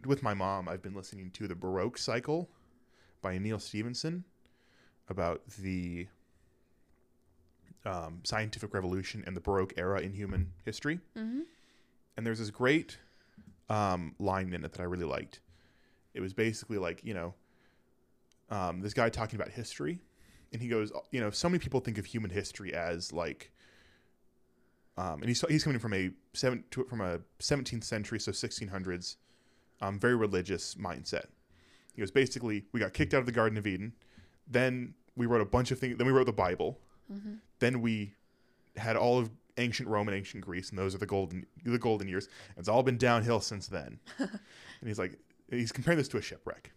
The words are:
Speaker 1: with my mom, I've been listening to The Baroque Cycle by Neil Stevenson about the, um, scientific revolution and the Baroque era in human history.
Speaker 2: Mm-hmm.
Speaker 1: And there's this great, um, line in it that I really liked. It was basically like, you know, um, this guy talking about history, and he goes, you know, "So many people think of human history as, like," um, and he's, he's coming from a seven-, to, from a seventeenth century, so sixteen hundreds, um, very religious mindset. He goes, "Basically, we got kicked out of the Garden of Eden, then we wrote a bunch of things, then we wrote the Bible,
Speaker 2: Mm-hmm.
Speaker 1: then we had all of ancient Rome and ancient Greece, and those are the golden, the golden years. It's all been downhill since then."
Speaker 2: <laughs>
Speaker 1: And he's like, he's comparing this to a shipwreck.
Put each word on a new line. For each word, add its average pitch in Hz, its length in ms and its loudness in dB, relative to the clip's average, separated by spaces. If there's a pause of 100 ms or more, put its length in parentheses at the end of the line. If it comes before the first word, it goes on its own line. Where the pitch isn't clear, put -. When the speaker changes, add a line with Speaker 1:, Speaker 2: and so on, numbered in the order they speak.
Speaker 1:
with 135 160 2
my 107 120 0
mom, 95 340 0
I've 95 160 -4
been 95 120 -8
listening 95 360 -12
to 104 160 -6
The 90 80 -4
Baroque 92 420 0
Cycle 147 520 -2 (720)
by 92 160 -2
Neil 107 200 0
Stevenson 123 680 -4 (840)
about 87 320 0 (180)
the, 90 480 -4 (1800)
um, 87 380 -6
scientific 107 500 -2
revolution 92 520 -2
and 92 100 -6
the 87 60 -6
Baroque 95 360 2
era 92 240 2
in 95 120 -4
human 95 380 -2 (140)
history. 147 340 -2 (180)
Speaker 2:
Mm-hmm. 233 240 -4 (760)
Speaker 1:
And 113 100 -4
there's 113 120 -2
this 104 120 -4
great, 151 460 2 (720)
um, 95 500 0
line 95 340 0
in 82 120 -4
it - 80 -8
that - 80 -8
I 87 40 -2
really 87 200 -2
liked. - 340 -4 (760)
It 110 80 -8
was 95 120 -4
basically 110 440 0
like, 87 260 -2
you 113 100 -6
know, 87 200 -4 (1160)
um, 92 320 -2
this 104 120 -4
guy 117 160 4
talking 110 300 -2
about 87 120 -4
history, 147 480 -6 (520)
and 117 100 -6
he 123 60 -4
goes, 110 240 2 (200)
you 127 100 0
know, 104 80 2
"So 170 180 0
many 175 120 4
people 131 200 0
think 113 180 -2
of 101 80 -4
human 107 260 -4
history 95 420 -4
as, 87 400 -2
like," 80 360 -4 (1500)
um, 85 240 -4
and - 80 -4
he's, 120 180 0
he's 156 160 4
coming 135 160 2
from 113 140 -2
a 92 160 2 (240)
seven-, 127 380 0
to, 127 120 -2
from 117 160 -6
a 87 220 0 (180)
seventeenth 123 460 -2
century, 104 340 -4
so - 140 -2
sixteen - 340 -6
hundreds, 92 480 -4 (640)
um, 98 180 -2
very 120 200 6
religious 95 580 0
mindset. 87 520 -6 (640)
He 113 80 -8
goes, 98 100 -2
"Basically, 120 640 2
we 117 80 0
got 95 100 2
kicked - 220 0
out 139 60 6
of 123 60 2
the 123 60 0
Garden 113 260 4
of 104 80 -2
Eden, 101 280 -2 (520)
then 123 500 2 (200)
we 120 120 2
wrote 117 140 6
a 104 40 4
bunch 123 260 4
of 127 80 0
things, 123 180 -2
then 120 100 4
we 135 60 8
wrote 131 120 10
the 117 80 6
Bible, 90 440 2 (340)
Speaker 2:
Mm-hmm. 208 220 -10 (260)
Speaker 1:
then 123 220 4
we 107 320 0 (640)
had 110 180 2
all 120 240 6
of 113 100 2 (280)
ancient 120 320 0
Rome 104 200 2
and 98 60 0
ancient 98 300 -6
Greece, 92 240 -6
and 95 100 -4
those 95 160 2
are - 20 -4
the 101 80 -2
golden, 92 400 0 (200)
the 120 120 4
golden 110 320 2
years. 92 180 -2 (300)
It's 87 120 -8
all 123 140 8
been 123 140 2
downhill 117 420 4
since 98 280 -6
then." 82 380 -8
Speaker 2:
<laughs> - 140 -10
Speaker 1:
And - 680 -10
he's 104 120 -2
like, 92 180 -4 (320)
he's 120 220 0
comparing 165 280 2
this 135 100 2
to 120 80 0
a 101 40 -2
shipwreck. - 560 -10